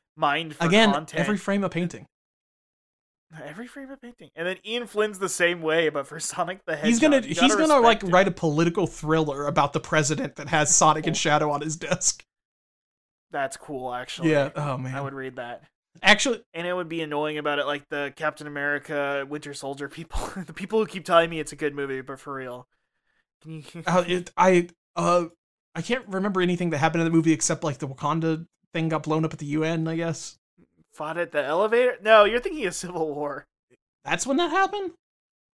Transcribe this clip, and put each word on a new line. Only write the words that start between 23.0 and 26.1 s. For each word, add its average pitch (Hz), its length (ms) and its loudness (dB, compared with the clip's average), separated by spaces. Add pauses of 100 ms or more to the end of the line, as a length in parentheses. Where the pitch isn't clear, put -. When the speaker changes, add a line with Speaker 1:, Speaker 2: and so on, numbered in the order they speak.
Speaker 1:
Can 160 100 -16
you 156 120 -14 (100)
<laughs> 165 140 -14
Speaker 2:
uh, 170 200 2
it, 180 300 -4
I, 180 320 6 (260)
uh, 175 300 2 (500)
I 165 60 -6
can't 233 260 -4
remember 190 320 -2